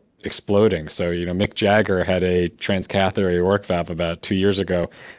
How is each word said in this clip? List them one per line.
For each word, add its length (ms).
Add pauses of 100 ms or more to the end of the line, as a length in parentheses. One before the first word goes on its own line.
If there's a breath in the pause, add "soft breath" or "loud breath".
(240)
exploding. 680
So, 220
you 140
know, 80
Mick 200
Jagger 500
had 200
a 260
transcatheter 840
aortic 340
valve 220
about 340
two 120
years 240
ago. 300 (300 loud breath)